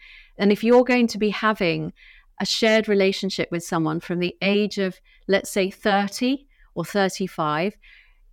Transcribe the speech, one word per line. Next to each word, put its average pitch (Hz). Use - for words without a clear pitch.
And 202
if 202
you're 240
going 247
to 214
be 214
having 175
a 196
shared 220
relationship 196
with 170
someone 165
from 175
the 175
age 202
of, 190
let's 190
say, 196
thirty 214
or 170
thirty-five, 185